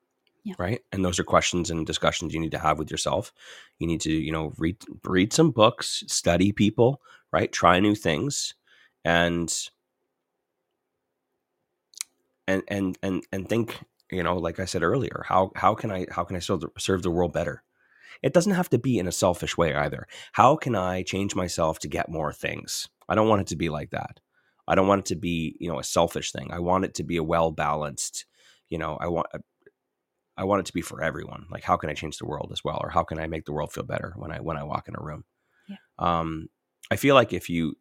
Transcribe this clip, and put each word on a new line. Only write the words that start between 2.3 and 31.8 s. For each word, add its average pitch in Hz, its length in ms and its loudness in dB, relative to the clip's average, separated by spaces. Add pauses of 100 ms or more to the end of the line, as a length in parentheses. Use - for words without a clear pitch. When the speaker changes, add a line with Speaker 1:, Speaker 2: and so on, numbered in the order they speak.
Speaker 2:
you 80 60 -2
need 80 120 -2
to 73 80 -6
have 78 200 2
with 76 100 -6
yourself. - 440 -4 (460)
You 82 80 -2
need 80 140 0
to, 80 100 -2
you 78 200 0
know, 80 260 -4
read, 82 200 -2 (260)
read 92 300 2
some 160 180 6
books, - 560 2
study 90 460 2
people, 117 480 4 (320)
right? 92 180 2
Try 87 300 6
new 104 140 4
things 92 580 -2 (500)
and, 85 500 2 (3000)
and, 95 220 2
and, 98 340 -2
and, 92 300 -2
and 95 160 -6
think, 113 340 -2 (260)
you 92 140 -2
know, 87 140 0
like 85 240 -4
I - 20 -2
said 87 200 -2
earlier, 107 440 0
how, 95 260 4
how 101 220 4
can 110 160 -6
I, 92 180 -4
how 87 140 -4
can 92 140 -6
I - 20 -4
serve 82 220 -2
the, - 160 -8
serve 92 260 0
the 90 80 0
world 85 220 2
better? 76 280 -4 (640)
It 139 80 2
doesn't 180 220 4
have 175 160 0
to 131 100 2
be 120 200 0
in 90 80 -2
a 85 40 -4
selfish - 460 0
way 78 180 2
either. - 320 -2 (240)
How 131 240 8
can 127 220 -2
I 92 260 -2
change 95 320 -2
myself 87 440 0
to 78 100 -8
get 85 180 -4
more 78 240 -4
things? - 560 -8 (220)
I 87 60 2
don't 110 120 6
want 104 140 6
it - 60 -2
to 80 100 -6
be 82 100 0
like 76 220 -6
that. - 320 -10 (440)
I 85 100 2
don't 95 120 6
want 98 120 6
it 95 80 -8
to 87 100 -4
be, 82 420 -2
you 87 80 -6
know, 76 120 -4
a 65 40 -8
selfish - 480 0
thing. - 220 -10
I 87 60 -8
want 90 260 2
it - 80 -6
to 90 100 -6
be 82 140 -2
a 80 60 0
well-balanced, 78 1000 -2 (440)
you 82 80 -6
know, 80 240 -4
I 85 60 -4
want, 85 200 -2 (1120)
I 95 40 -4
want 98 160 2
it 92 80 -4
to - 60 -16
be 90 80 -4
for - 200 -10
everyone. 76 480 -6
Like, - 140 -10
how 87 140 2
can 80 120 -4